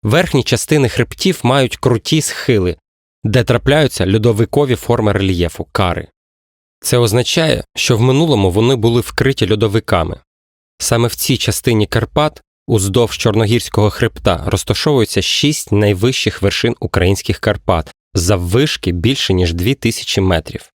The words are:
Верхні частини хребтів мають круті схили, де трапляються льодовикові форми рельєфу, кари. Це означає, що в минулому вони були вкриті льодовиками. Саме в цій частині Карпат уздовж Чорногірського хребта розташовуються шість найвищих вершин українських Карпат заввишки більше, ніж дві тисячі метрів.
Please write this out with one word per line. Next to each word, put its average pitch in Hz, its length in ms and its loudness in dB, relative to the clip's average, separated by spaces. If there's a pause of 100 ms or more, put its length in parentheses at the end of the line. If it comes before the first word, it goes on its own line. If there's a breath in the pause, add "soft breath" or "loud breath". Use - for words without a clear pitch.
Верхні 139 400 2
частини 131 460 0
хребтів - 540 -2
мають 131 340 2
круті 131 460 0
схили, 92 540 -2 (480)
де 113 200 2
трапляються 123 680 0
льодовикові 113 640 2
форми 110 360 0
рельєфу, 92 600 -2
кари. 87 360 -2 (720)
Це - 180 0
означає, 120 680 0 (100)
що - 220 0
в 107 40 0
минулому 131 500 2
вони 117 260 2
були 117 240 2
вкриті 123 520 0
льодовиками. 101 680 -2 (580)
Саме 117 300 0
в - 60 -6
цій - 220 -2
частині 110 500 0
Карпат - 560 -2 (260)
уздовж 107 500 0
Чорногірського 107 720 2
хребта - 560 -2
розташовуються 110 760 0
шість - 500 -2
найвищих 104 680 0
вершин 117 380 0
українських 95 580 0
Карпат 95 560 -2 (200)
заввишки 92 800 0
більше, 98 420 0
ніж 90 200 0
дві 92 200 0
тисячі - 480 -2
метрів. 90 580 -2